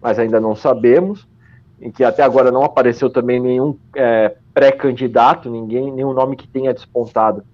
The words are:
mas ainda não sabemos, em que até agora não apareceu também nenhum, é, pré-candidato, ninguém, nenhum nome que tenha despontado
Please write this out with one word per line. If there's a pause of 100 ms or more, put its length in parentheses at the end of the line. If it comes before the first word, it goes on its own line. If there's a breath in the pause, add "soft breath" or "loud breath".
mas
ainda
não
sabemos, (560 soft breath)
em
que
até
agora
não
apareceu
também
nenhum, (180)
é, (180)
pré-candidato,
ninguém,
nenhum
nome
que
tenha
despontado (100)